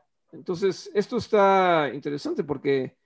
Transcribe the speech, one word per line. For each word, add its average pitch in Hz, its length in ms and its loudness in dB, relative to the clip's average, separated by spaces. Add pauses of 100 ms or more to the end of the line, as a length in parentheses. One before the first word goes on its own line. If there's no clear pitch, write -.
(320)
Entonces, 180 640 -4
esto 208 240 -2
está 190 760 4
interesante 151 500 -6
porque, 139 520 -2 (100)